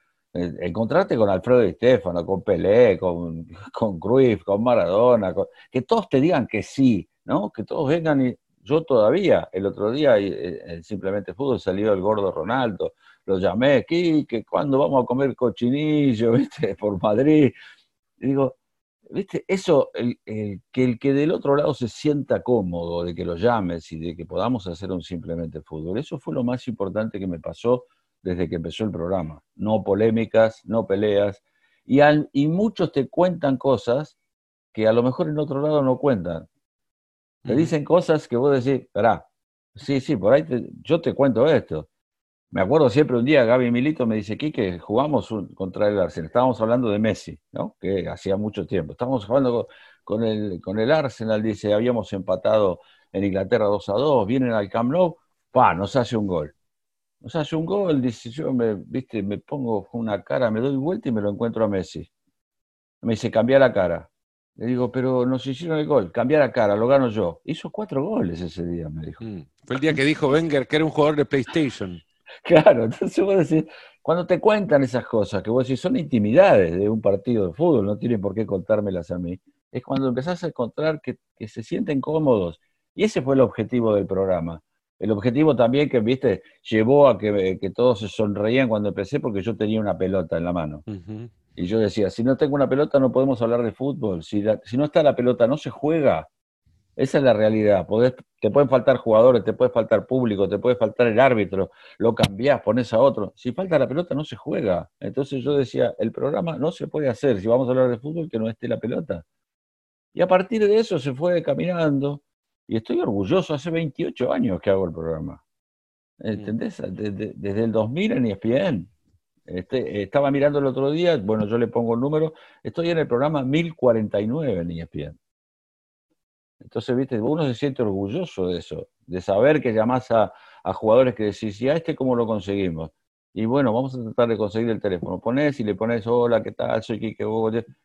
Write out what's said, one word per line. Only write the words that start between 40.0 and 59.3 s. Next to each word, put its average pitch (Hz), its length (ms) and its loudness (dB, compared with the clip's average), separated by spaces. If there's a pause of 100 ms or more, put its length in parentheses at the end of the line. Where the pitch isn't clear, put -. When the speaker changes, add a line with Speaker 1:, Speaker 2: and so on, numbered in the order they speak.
Speaker 1:
por 101 180 4
ahí 151 100 6
te, 127 260 -6 (120)
yo 165 200 0
te 110 120 -2
cuento 131 340 2
esto". 82 420 0 (640)
Me 95 100 -2
acuerdo 131 280 4
siempre 127 280 2
un 117 80 2
día, 139 200 6
Gaby 120 260 4
Milito 131 340 0
me 110 120 0
dice, 104 200 -6
"Quique, 104 420 -4
jugamos 123 520 0
un, 107 240 -8
contra 95 340 -2
el 104 100 0
Arsenal". 85 280 -4
Estábamos 120 340 0
hablando 117 280 0
de 104 100 0
Messi, 95 400 -4 (120)
¿no? - 280 -8
Que 92 300 -4
hacía 95 280 -4
mucho 104 300 -6
tiempo. 82 260 -4
Estábamos 120 320 -4
jugando 127 280 0
con, - 680 -6
con 117 40 -2
el, 107 380 -4
con 101 180 -6
el 113 120 2
Arsenal, 113 500 -2
dice, 107 320 -2
"habíamos 113 400 0
empatado 101 680 0 (300)
en 95 140 -2
Inglaterra 98 400 0
dos 101 240 -2
a 98 40 -2
dos, 123 340 2
vienen 123 260 -2
al 104 160 -2
Camp 120 220 -2
Nou, 170 260 0 (340)
pa, 120 220 6
nos 95 220 -4
hace 120 220 0
un 104 100 -2
gol". 82 280 -4 (640)
Nos 120 140 -14
hace 156 200 -4
un 160 100 -2
gol, 180 360 0
dice, 120 300 -6
yo 143 220 -6
me, 117 220 0
viste, 117 480 -8
me 101 140 -4